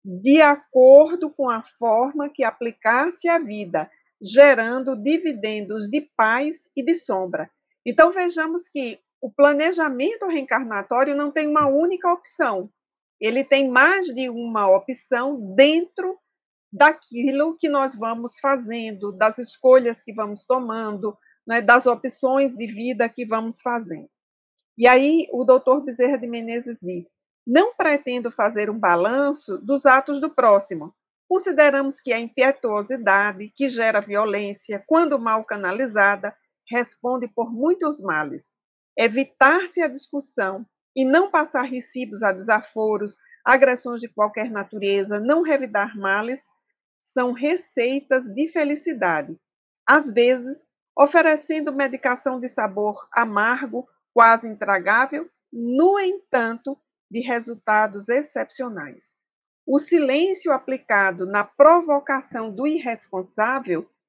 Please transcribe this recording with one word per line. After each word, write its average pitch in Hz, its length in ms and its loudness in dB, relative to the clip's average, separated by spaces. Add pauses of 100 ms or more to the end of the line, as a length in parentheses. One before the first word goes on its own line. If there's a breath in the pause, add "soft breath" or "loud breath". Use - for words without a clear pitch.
de 202 380 4
acordo 294 880 8
com 262 200 -6
a 226 120 -4 (160)
forma 269 520 0
que 269 140 -4
aplicasse 240 880 -2
a 339 80 2
vida, 202 520 -6 (320)
gerando 247 760 4
dividendos 214 920 -4
de 285 120 -4 (160)
paz 262 580 -2
e 269 80 -6
de 320 120 0
sombra." 190 540 -6 (360)
Então, 320 260 4
vejamos 349 560 -6
que 254 320 -10 (220)
o 226 100 -12
planejamento 302 960 0
reencarnatório 262 880 -4
não 285 160 -4
tem 302 160 -4
uma 302 200 0
única 349 440 0
opção. 233 580 -6 (500)
Ele 233 240 -2
tem 277 240 2
mais 311 380 4
de 254 240 -6
uma 226 400 -2
opção 240 880 -2
dentro 349 640 2 (520)
daquilo 285 840 0
que 330 100 -4
nós 269 280 -2
vamos 226 440 -10
fazendo, 226 720 -4
das 214 280 -2
escolhas 247 640 2
que 220 100 -16
vamos 208 320 -10
tomando, 220 720 -6 (280)
né, 226 140 -2
das 240 280 4
opções 254 680 -2
de 220 120 -10
vida 233 420 -4
que 240 160 -10
vamos 220 340 -6
fazendo. 175 480 -8 (720)
E 226 80 2
aí, 277 460 4
o 247 120 -4
doutor 254 400 0
Bezerra 254 340 -2
de 233 100 -8
Menezes 233 520 -10
diz: 175 300 -10 (340)
"Não 359 300 2
pretendo 262 560 -2
fazer 214 400 -2
um 214 80 -6
balanço 214 800 0
dos 269 300 0
atos 269 340 4
do 311 80 -4
próximo. 202 640 0 (340)
Consideramos 285 720 0
que 247 140 -6
a 226 60 -4
impetuosidade 214 1400 -2
que 277 120 -2
gera 226 320 0
violência, 202 840 -6
quando 311 320 2
mal 220 260 -2
canalizada, 202 920 -2 (340)
responde 240 580 -6
por 233 240 -6
muitos 302 480 -2
males. 156 560 -6 (400)
Evitar-se 277 840 2
a 320 60 0
discussão 247 760 -8 (300)
e 262 100 0
não 339 240 2
passar 302 320 -2
recibos 247 640 -10
a 202 80 2
desaforos, 208 840 -4 (300 soft breath)
agressões 247 560 2
de 233 80 -14
qualquer 214 400 -4
natureza, 202 680 -4
não 294 240 0
revidar 226 520 -2
males, 208 460 -4 (580)
são 247 320 -4
receitas 262 920 -2
de 254 240 -4
felicidade. 277 880 -4 (480)
Às 285 260 2
vezes, 247 560 0 (300)
oferecendo 302 760 2
medicação 262 680 -4
de 247 80 -10
sabor 208 640 -6
amargo, 233 760 -2 (240)
quase 226 360 6
intragável, 214 840 -2 (240)
no 262 460 2
entanto, 269 760 -4 (360)
de 220 80 -8
resultados 220 920 -4
excepcionais. 240 1040 -8 (540)
O 269 100 2
silêncio 311 760 0
aplicado 202 760 -2
na 202 160 -2
provocação 285 1040 2
do 214 160 -6
irresponsável 233 1200 -6 (220)